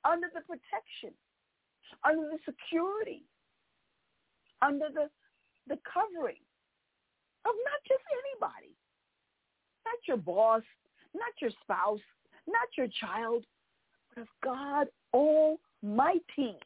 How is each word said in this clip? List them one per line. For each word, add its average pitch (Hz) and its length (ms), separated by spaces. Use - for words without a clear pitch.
under 339 300
the 339 80
protection, - 720
under 311 240
the 320 160
security, 370 760
under 285 300
the, 294 160
the - 100
covering 349 480
of 466 80
not 539 340
just 523 160
anybody, 494 600
not 480 140
your 269 80
boss, 214 460
not 453 260
your 240 100
spouse, 202 380
not 466 280
your 254 120
child, 226 440
but 240 80
of 220 60
God 277 460
Almighty. 294 1500